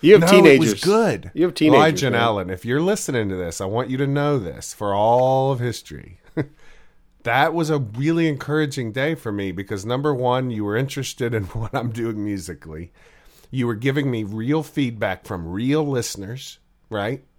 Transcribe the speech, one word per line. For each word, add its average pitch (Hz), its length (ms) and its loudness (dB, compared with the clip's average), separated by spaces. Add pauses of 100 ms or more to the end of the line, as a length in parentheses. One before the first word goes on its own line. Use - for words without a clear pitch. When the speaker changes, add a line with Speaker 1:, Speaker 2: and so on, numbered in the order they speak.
Speaker 1:
You 165 120 8
have 202 100 10
Speaker 2:
No, 165 60 2
Speaker 1:
teenagers. 156 400 10
Speaker 2:
it 107 60 2
was 98 100 -8
good. 190 500 2
Speaker 1:
You 156 120 0
have 175 80 -2
teenagers, 151 240 6
Speaker 2:
Elijah 147 300 2
and 120 40 0
Speaker 1:
man. 117 100 2
Speaker 2:
Allen, 101 280 0
if 92 140 -10
you're 123 160 -2
listening 156 500 -2
to 95 60 -4
this, 87 240 -6
I 101 40 -6
want 110 240 -4
you 131 100 -4
to 139 80 0
know 143 320 0
this 85 360 -10
for 101 200 -4
all 127 580 2
of 123 80 -4
history. - 600 -10 (160)
<laughs> 139 80 -2 (800)
That 135 320 0
was 165 160 -2
a 151 80 0
really 143 500 0
encouraging 143 640 -4
day 139 220 -2
for 123 180 -8
me 98 180 -4
because, 98 360 -8
number 139 280 0
one, 127 360 0
you 107 120 -6
were 104 140 -2
interested 131 560 -4
in 110 120 -2
<laughs> 87 100 -14
what 110 200 -6
I'm 117 160 -4
doing 110 320 -4
musically. 87 720 -10 (580)
You 127 160 -2
were 180 100 -2
giving 135 340 -2
me 113 140 -4
real 113 380 -4
feedback 117 640 -4
from 85 240 -8
real 131 380 0
listeners, 120 720 -8 (320)
right? 110 340 -6 (140)